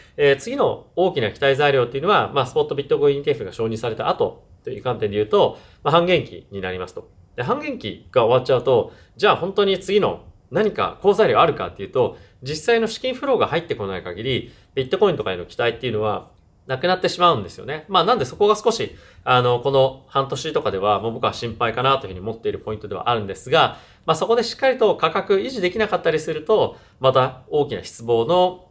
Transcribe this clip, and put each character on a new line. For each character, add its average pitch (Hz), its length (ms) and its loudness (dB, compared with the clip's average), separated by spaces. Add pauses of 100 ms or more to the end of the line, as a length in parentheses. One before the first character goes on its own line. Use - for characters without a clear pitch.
(160)
え 143 160 6
ー、 139 40 2
次 247 200 -6
の - 400 -2
大 143 160 2
き 139 80 -4
な 107 100 0
期 - 100 -12
待 139 140 4
材 143 180 2
料 131 120 4
っ - 20 -2
て - 100 -6
い 135 40 -6
う - 20 -8
の 190 80 0
は、 120 240 2
ま 139 80 2
あ、 120 40 -2
ス - 80 -8
ポ 151 80 2
ッ 147 40 -2
ト 151 80 -6
ビ 139 100 -4
ッ - 40 -20
ト 151 100 2
コ 143 100 4
イ 139 60 4
ン 139 40 -6
イ - 20 -8
ー 143 40 -8
テ 151 60 0
ィ 135 40 2
ー - 20 -12
エ - 20 -10
フ 113 60 -8
が 92 80 -10
承 113 140 -4
認 113 100 -4
さ 117 120 -4
れ 110 60 -4
た 113 140 -4
後 - 360 -2 (200)
と 123 60 -10
い 107 100 -10
う - 20 -16
観 123 160 -4
点 104 120 -2
で 101 60 -4
言 107 80 2
う - 40 -10
と、 - 300 2 (240)
ま - 80 -2
あ、 - 20 0
半 170 120 6
減 175 200 2
期 - 260 -18
に 98 100 -10
な 92 100 -6
り 90 80 -6
ま 90 100 -8
す - 60 -18
と。 - 140 -16 (280)
で、 123 60 -4
半 226 180 -2
減 294 180 -8
期 - 320 -10
が 123 140 4
終 117 100 4
わ 127 80 4
っ - 40 -10
ち 139 60 2
ゃ 127 40 4
う 120 80 0
と、 123 280 2 (240)
じ 202 100 0
ゃ 208 60 6
あ 165 40 2
本 190 180 -6
当 202 100 2
に 190 140 0
次 196 220 0
の 110 240 -2 (260)
何 196 220 0
か - 280 -4
好 196 140 4
材 202 140 4
料 117 120 4
あ 160 60 6
る - 80 2
か 90 140 -6
っ - 80 -18
て 101 60 -12
い 95 40 -8
う - 40 -10
と、 120 260 0 (260)
実 151 300 -8
際 226 80 4
の 220 80 0
資 - 120 -10
金 254 140 -4
フ 277 120 -8
ロ 262 100 2
ー - 20 2
が - 80 2
入 156 140 -2
っ - 60 -8
て - 100 -4
こ 107 100 -6
な 95 100 -6
い 87 60 -10
限 90 220 -10
り、 127 280 -4 (220)
ビ 131 120 -2
ッ - 20 -12
ト 185 100 -2
コ 208 120 6
イ - 20 2
ン 123 40 -4
と 110 60 -6
か 95 100 -4
へ 90 40 -6
の 87 100 -10
期 - 100 -20
待 117 200 -2
っ - 20 -14
て 131 80 -8
い 117 40 -4
う - 20 -4
の 107 100 -2
は 104 280 -4 (360)
な - 120 -6
く 175 100 -2
な 185 60 2
っ 180 60 -4
て 180 80 0
し 175 120 -6
ま 175 120 6
う 120 80 -2
ん - 40 -6
で 87 40 -14
す - 100 -20
よ 101 60 -14
ね。 151 240 -10
ま 185 120 2
あ、 160 40 4
な 233 100 2
ん 220 40 0
で 135 60 -2
そ - 120 -10
こ 208 120 4
が 208 80 4
少 226 160 0
し、 - 240 -6 (280)
あ 127 160 4
の、 123 200 2
こ 139 100 -2
の 131 380 2
半 135 200 -2
年 147 240 -6
と 156 100 -2
か 104 80 -2
で 95 80 -4
は、 98 220 2
も 113 100 -4
う - 20 -4
僕 123 120 -6
は 104 80 0
心 110 260 -8
配 113 140 0
か 123 100 -4
な 135 160 4
と - 80 -14
い 95 40 -12
う - 0 -
ふ - 0 -
う 92 40 -12
に 90 60 -12
思 107 120 -8
っ 110 40 -10
て - 120 -8
い 104 40 -2
る 98 60 -6
ポ 110 140 -8
イ 107 40 -8
ン 104 40 -12
ト 104 80 -14
で 98 60 -8
は 95 140 -6
あ 120 60 4
る 113 60 -2
ん 101 60 -6
で 95 80 -8
す - 160 -12
が、 143 280 2 (260)
ま 160 80 0
あ、 - 40 0
そ 185 100 -4
こ 233 100 2
で 240 60 2
し - 120 -6
っ - 20 -20
か 269 120 2
り 254 100 2
と 202 180 4
価 160 140 0
格 190 260 0
維 220 120 -2
持 233 140 -6
で 180 80 2
き 226 80 -6
な 214 100 0
か 190 80 -2
っ 170 60 -4
た 165 80 0
り 156 100 0
す 160 120 -6
る 151 120 -8
と、 180 320 2 (240)
ま 131 120 4
た 135 360 0
大 147 180 0
き 120 80 -8
な 85 80 -8
失 - 200 -12
望 113 240 2
の、 - 440 2